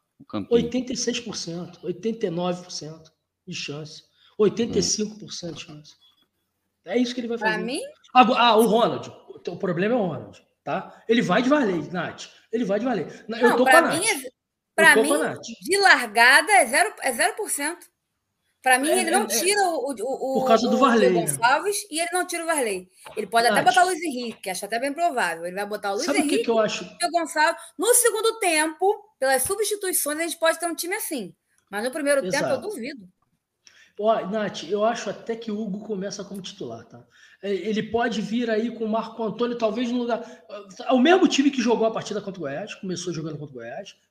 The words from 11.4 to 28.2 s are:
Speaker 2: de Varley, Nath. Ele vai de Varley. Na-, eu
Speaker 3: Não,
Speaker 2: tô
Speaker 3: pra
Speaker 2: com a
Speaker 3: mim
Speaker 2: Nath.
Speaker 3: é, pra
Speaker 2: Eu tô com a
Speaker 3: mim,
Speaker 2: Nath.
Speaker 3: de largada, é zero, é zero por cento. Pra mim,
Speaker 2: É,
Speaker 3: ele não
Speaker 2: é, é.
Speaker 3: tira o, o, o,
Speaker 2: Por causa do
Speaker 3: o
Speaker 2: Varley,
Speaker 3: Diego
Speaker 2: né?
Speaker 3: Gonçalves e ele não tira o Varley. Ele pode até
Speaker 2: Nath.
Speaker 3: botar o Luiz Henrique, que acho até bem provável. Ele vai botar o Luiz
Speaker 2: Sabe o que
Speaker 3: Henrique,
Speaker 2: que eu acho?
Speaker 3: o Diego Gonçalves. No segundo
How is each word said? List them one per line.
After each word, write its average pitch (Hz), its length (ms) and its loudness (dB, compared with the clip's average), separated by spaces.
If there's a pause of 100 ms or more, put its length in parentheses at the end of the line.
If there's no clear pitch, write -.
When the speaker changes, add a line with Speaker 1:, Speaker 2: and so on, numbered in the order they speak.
Speaker 2:
de 247 60 -2
Varley, 202 420 2
Nath. 156 360 -8 (260)
Ele 233 140 -2
vai 196 160 0
de 240 40 -4
Varley. 220 200 -2 (240)
Na-, 220 100 -8
eu 254 120 6
Speaker 3:
Não, 247 60 2
Speaker 2:
tô 254 60 4
Speaker 3:
pra 277 180 8
Speaker 2:
com 302 60 2
a 220 40 -2
Speaker 3:
mim 302 140 -2
Speaker 2:
Nath. 320 200 -2
Speaker 3:
é, 233 40 -14 (460)
pra 320 220 8
Speaker 2:
Eu 226 60 6
tô 285 40 0
com 285 60 2
a 302 60 2
Speaker 3:
mim, 311 40 -2
Speaker 2:
Nath. 190 180 -6 (200)
Speaker 3:
de 320 160 -2
largada, 277 720 6
é 359 140 8
zero, 320 360 0
é 254 120 -2
zero 339 240 -2
por 392 120 -6
cento. 311 380 -6 (760)
Pra 254 160 4
mim, 277 120 -2
Speaker 2:
É, 370 140 2
Speaker 3:
ele 330 80 -2
não - 100 4
Speaker 2:
é, - 20 -2
é. - 40 -4
Speaker 3:
tira 381 340 0
o, 320 260 0
o, 285 40 -6
o, 262 500 -4
Speaker 2:
Por 262 60 0
causa 233 220 4
do 226 60 2
Speaker 3:
o 262 40 2
Speaker 2:
Varley, 233 320 6
Speaker 3:
Diego 165 140 2
Speaker 2:
né? 151 120 -2
Speaker 3:
Gonçalves 320 400 2 (120)
e 302 80 -6
ele 339 140 -2
não 359 160 -2
tira 349 160 -6
o - 20 -10
Varley. 226 440 -2 (260)
Ele 214 100 -6
pode 233 220 2
até 220 80 4
Speaker 2:
Nath. 185 180 2
Speaker 3:
botar 359 100 6
o 359 40 4
Luiz 349 140 -2
Henrique, 247 400 -6
que - 80 -8
acho 185 160 -8
até 208 120 -4
bem 277 140 -2
provável. 233 540 -2
Ele 180 100 -8
vai 202 100 -6
botar 202 260 -6
o - 20 -4
Luiz 202 120 -4
Speaker 2:
Sabe 285 140 0
o - 40 4
que 294 40 0
Speaker 3:
Henrique, 320 160 0
Speaker 2:
que - 80 -2
eu 226 80 4
acho? 214 240 0
Speaker 3:
o - 140 -16
Diego 349 220 -4
Gonçalves. 320 420 0 (160)
No 427 160 2
segundo 453 460 2